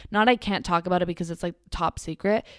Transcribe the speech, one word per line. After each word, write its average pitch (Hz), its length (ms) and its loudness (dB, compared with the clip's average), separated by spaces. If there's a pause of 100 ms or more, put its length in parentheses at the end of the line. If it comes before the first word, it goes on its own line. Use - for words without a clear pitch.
(100)
Not 214 180 4
I 247 80 6
can't - 280 -4
talk 170 220 0
about 180 160 2
it 175 40 2
because 170 240 -6
it's, 165 120 -8
like, 175 120 -6 (160)
top - 280 -2
secret, 196 480 -2 (120)